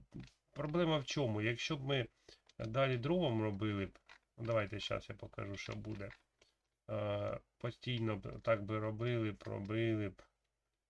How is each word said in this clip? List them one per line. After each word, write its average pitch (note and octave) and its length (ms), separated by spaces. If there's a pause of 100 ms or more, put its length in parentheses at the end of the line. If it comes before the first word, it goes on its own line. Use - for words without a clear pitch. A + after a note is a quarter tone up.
(520)
проблема D#3 460
в C#3 60
чому? A2 380
Якщо A#2+ 340
б C3+ 80
ми C3 220 (520)
далі B2+ 380
дровом C3+ 460
робили G2+ 440
б, - 120 (400)
ну, A#2+ 60
давайте G#2+ 360
щас - 280
я G#2+ 60
покажу, G2+ 420
що - 160
буде. G#2 380 (800)
Е, G#2 480 (200)
постійно A2+ 580
б A2 260
так A2 220
би G#2+ 140
робили A2 540
б, G2 100
робили G#2+ 680
б, - 140 (680)